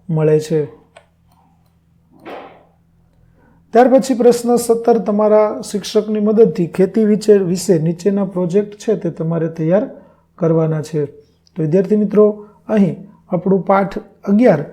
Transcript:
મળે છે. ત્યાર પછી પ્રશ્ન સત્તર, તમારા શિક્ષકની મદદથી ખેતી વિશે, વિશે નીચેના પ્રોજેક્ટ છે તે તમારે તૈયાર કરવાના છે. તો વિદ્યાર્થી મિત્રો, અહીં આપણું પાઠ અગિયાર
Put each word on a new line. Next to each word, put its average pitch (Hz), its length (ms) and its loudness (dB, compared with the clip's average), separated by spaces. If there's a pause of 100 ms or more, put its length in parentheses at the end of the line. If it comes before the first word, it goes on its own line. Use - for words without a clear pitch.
મળે 156 300 2
છે. 156 200 -4 (3250)
ત્યાર 247 160 6
પછી 262 240 2
પ્રશ્ન 233 420 2
સત્તર, 233 420 2
તમારા 214 640 0
શિક્ષકની 208 580 -4
મદદથી 208 480 2
ખેતી 190 380 0
વિશે, 208 320 2
વિશે 180 420 0
નીચેના 190 460 -2
પ્રોજેક્ટ 185 540 -4
છે 214 160 -2
તે 175 140 -6
તમારે 165 380 -4
તૈયાર 165 380 -2 (520)
કરવાના 160 440 0
છે. 147 240 -6 (520)
તો 160 60 -4
વિદ્યાર્થી 180 320 0
મિત્રો, 208 300 2 (420)
અહીં 202 280 0 (360)
આપણું 185 300 0
પાઠ 196 360 -2 (280)
અગિયાર 202 360 4 (120)